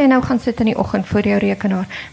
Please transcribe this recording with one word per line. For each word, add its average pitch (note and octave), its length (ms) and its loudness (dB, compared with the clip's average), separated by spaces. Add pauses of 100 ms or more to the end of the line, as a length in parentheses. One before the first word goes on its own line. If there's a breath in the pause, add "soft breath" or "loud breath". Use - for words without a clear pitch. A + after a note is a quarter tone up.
jy C#4 100 6
nou C4 140 6
gaan B3 180 0
sit A#3 220 -2
in A3 80 2
die - 60 -2
oggend G3 280 -2
voor G#3 240 0
jou G3+ 140 2
rekenaar, F#3+ 420 -2 (260 loud breath)